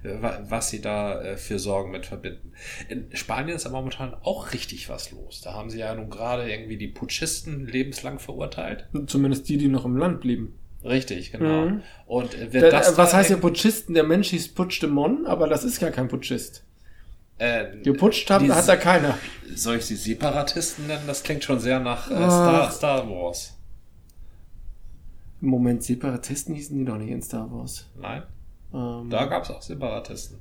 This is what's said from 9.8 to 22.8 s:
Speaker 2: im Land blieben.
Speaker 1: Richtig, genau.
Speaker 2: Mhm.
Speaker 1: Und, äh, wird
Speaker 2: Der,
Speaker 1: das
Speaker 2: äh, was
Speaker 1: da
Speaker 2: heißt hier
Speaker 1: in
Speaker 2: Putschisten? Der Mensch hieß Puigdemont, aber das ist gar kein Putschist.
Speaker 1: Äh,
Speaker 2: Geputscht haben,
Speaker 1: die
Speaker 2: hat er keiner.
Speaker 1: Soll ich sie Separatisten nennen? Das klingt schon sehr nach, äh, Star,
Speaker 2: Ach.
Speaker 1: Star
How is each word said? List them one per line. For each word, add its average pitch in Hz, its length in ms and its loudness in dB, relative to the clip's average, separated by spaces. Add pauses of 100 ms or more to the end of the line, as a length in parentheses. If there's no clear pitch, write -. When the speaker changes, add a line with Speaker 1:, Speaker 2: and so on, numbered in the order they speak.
Speaker 2:
im 123 140 0
Land 160 240 0
blieben. 117 320 -2 (320)
Speaker 1:
Richtig, 123 480 -2
genau. 156 320 2
Speaker 2:
Mhm. 196 160 0 (260)
Speaker 1:
Und, 123 280 -2
äh, 110 180 -8
wird 127 100 8
Speaker 2:
Der, 165 80 12
Speaker 1:
das 147 220 8
Speaker 2:
äh, - 40 2
was 175 140 10
Speaker 1:
da 180 60 8
Speaker 2:
heißt 196 100 8
hier 196 80 6
Speaker 1:
in 180 60 0
Speaker 2:
Putschisten? 180 520 2
Der 156 120 8
Mensch 175 240 4
hieß 165 240 -4
Puigdemont, 175 760 2
aber 165 220 4
das 151 160 2
ist - 160 -2
gar 165 100 2
kein 131 160 0
Putschist. - 560 -6 (800)
Speaker 1:
Äh, 110 420 -2
Speaker 2:
Geputscht 185 460 4
haben, 196 140 8
Speaker 1:
die 143 80 6
Speaker 2:
hat 175 160 6
er 190 80 10
keiner. 165 420 6 (380)
Speaker 1:
Soll 117 220 0
ich 113 80 -4
sie 110 100 -4
Separatisten 143 920 -2
nennen? 147 200 -4
Das 139 160 -4
klingt 147 180 -2
schon 131 200 0
sehr 127 180 2
nach, 123 320 -4
äh, 254 40 0
Star, 175 480 6
Speaker 2:
Ach. - 80 0
Speaker 1:
Star 135 380 0